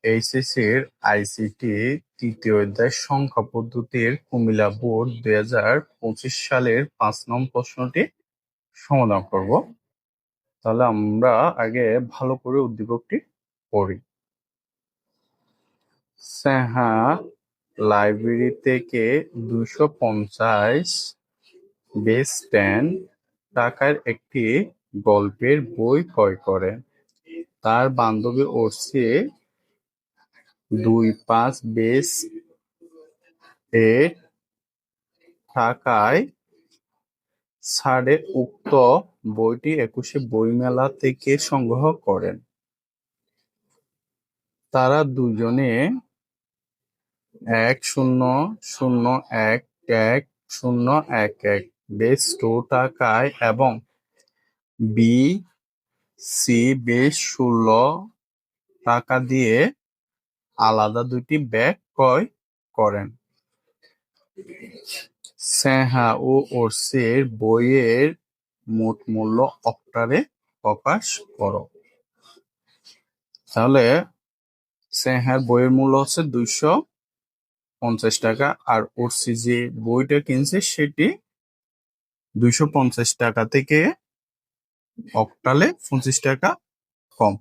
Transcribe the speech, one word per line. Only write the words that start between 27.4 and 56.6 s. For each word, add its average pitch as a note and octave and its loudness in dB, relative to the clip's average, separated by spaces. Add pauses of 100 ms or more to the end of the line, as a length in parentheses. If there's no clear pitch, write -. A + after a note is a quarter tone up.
তার A#2 2 (120)
বান্ধবী A#2 0 (140)
অর্চি A#2 -2 (1600)
দুই A2+ 2 (200)
পাঁচ A#2 0 (220)
বেস A#2 0 (1600)
এ A2+ 4 (1600)
টাকায় A#2+ 2 (1400)
ছাড়ে B2+ 0 (280)
উক্ত - -6 (640)
বইটি A#2 -2 (120)
একুশে B2 -8 (140)
বইমেলা B2 0 (140)
থেকে C3 0 (160)
সংগ্রহ B2+ 0 (220)
করেন। F#2 -2 (2500)
তারা C3 4 (160)
দুজনে A#2+ 0 (2000)
এক C3 0
শূন্য B2+ 0 (520)
শূন্য B2 0 (440)
এক A#2+ 0 (460)
এক C3 2 (280)
শূন্য A#2+ -2 (380)
এক G#2 -4 (200)
এক G2 -2 (360)
বেস A#2+ 2 (140)
টু A2+ -2 (220)
টাকায় B2+ 0 (220)
এবং B2+ 0 (1080)
বি A2+ 2 (1040)
সি - 0 (260)